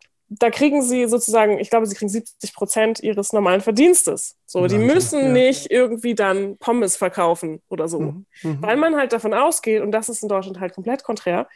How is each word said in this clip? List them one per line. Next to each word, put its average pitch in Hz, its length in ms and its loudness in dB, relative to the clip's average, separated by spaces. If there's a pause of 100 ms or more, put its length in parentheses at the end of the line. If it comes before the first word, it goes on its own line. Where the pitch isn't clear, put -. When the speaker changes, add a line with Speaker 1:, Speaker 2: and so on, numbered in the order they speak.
(280)
Speaker 1:
da 226 220 0
kriegen 277 320 2
sie 247 260 0
sozusagen, 214 500 2
ich 202 120 -6
glaube, 226 160 2
sie 196 100 -8
kriegen 208 140 -6
siebzig 220 420 -8
Prozent 220 500 -2
ihres 202 300 -4
normalen 196 300 2
Verdienstes. 233 840 2
So, 180 220 0
die 185 80 0
Speaker 2:
Wahnsinn, 214 120 2
Speaker 1:
müssen 302 420 2
Speaker 2:
ja. 254 40 4
Speaker 1:
nicht 254 380 2
irgendwie 233 440 0
dann 196 440 0
Pommes 233 400 0
verkaufen 165 720 -2
oder 165 180 -4
so. 165 120 -4
Speaker 2:
Mhm, 156 260 -8 (160)
mhm. 156 180 -4
Speaker 1:
Weil 208 160 0
man 311 200 2
halt 269 180 -2
davon 220 180 -4
ausgeht, 240 480 0
und 208 120 -4
das 220 180 -4
ist 220 120 -10
in 214 60 -6
Deutschland 190 320 -4
halt 185 140 -8
komplett 226 300 -6
konträr, 208 520 -4